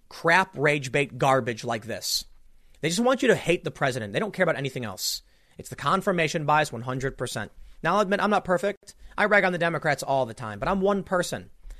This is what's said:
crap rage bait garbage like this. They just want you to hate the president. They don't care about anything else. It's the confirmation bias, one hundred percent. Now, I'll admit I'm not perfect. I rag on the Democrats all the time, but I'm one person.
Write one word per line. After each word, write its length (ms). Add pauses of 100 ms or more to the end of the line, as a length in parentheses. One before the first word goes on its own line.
crap 480
rage 340
bait 260
garbage 460
like 220
this. 400 (560)
They 80
just 120
want 200
you 60
to 80
hate 280
the 80
president. 420
They 60
don't 140
care 100
about 140
anything 280
else. 360 (360)
It's 120
the 60
confirmation 680
bias, 260
one 120
hundred 340
percent. 340 (320)
Now, 120
I'll 60
admit 180
I'm 100
not 160
perfect. 500 (220)
I 80
rag 180
on 80
the 80
Democrats 420
all 240
the 80
time, 240
but 100
I'm 140
one 220
person. 460 (300)